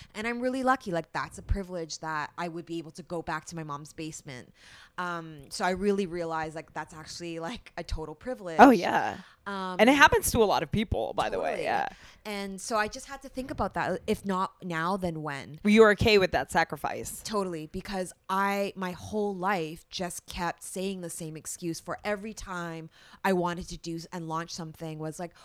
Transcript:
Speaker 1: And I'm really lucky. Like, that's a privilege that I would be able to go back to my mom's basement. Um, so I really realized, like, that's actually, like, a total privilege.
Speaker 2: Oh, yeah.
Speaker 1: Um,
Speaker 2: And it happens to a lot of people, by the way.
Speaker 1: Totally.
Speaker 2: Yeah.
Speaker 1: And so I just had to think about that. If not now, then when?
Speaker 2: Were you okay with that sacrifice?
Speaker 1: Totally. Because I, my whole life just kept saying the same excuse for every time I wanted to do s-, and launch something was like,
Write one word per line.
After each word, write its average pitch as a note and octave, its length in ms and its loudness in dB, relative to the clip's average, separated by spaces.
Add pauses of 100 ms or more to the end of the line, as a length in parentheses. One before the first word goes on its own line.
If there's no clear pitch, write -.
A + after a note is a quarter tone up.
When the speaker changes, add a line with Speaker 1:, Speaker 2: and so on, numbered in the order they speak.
(120)
Speaker 1:
And G#3+ 140 -6
I'm A#3+ 140 -4
really B3+ 240 0
lucky. B3+ 260 2
Like, E3 220 -2
that's - 260 -6
a - 40 -14
privilege F3+ 580 -4
that D#3 360 -4
I F3 120 -4
would E3 180 -8
be E3+ 120 -4
able D#3+ 140 -10
to E3+ 120 -16
go E3+ 180 -6
back D#3 220 -6
to - 100 -14
my E3 80 -8
mom's D3+ 300 -10
basement. D3+ 600 -12 (460)
Um, E3 520 -8
so - 140 -4
I F3+ 60 6
really G3 360 2
realized, D#3+ 500 -4
like, - 180 -14
that's D#3 180 -8
actually, E3 460 -10
like, E3 380 -10
a F3 80 -8
total D#3 320 -6
privilege. G#3 420 -8
Speaker 2:
Oh, B3 120 12
yeah. E3 480 2 (280)
Speaker 1:
Um, F#3+ 320 -6
Speaker 2:
And A3 100 8
it C#4 60 8
happens D#4 380 6
to A#3+ 100 4
a - 20 6
lot D#3+ 200 2
of - 80 -10
people, A2+ 420 0
by - 160 0
the - 80 0
way. D#2 120 0
Speaker 1:
Totally. - 140 -2
Speaker 2:
Yeah. F#2 240 0 (360)
Speaker 1:
And G3 360 -8
so - 160 -4
I G#3+ 120 0
just B3+ 180 -12
had C#4 160 -14
to C4+ 60 -14
think C4+ 240 -8
about G#3+ 220 -2
that. E3 340 0
If G#3 180 -2
not F#3+ 260 0 (120)
now, F3 320 -2
then E3+ 260 -4
when? C#3 400 -8
Speaker 2:
Were G#3 80 4
you A3 200 12
okay G#3 280 8
with E3 140 6
that C#3+ 180 0
sacrifice? - 720 0
Speaker 1:
Totally. F3+ 460 -4
Because F#3 440 -6 (160)
I, G3 460 2
my F#3 160 -4
whole G3+ 460 -4
life F3 520 -2
just - 380 -8
kept - 380 -4
saying F#3+ 360 -4
the E3+ 100 -8
same D#3 260 -10
excuse E3 440 -8
for - 240 -8
every G#3 300 -4
time E3+ 560 -8 (340)
I G3 80 4
wanted F3 380 0
to D3+ 80 -10
do E3 180 -8
s-, E3 160 -10
and E3 160 -8
launch E3 240 -4
something D#3+ 460 -10
was D#3 200 -8
like, F3 140 -8 (120)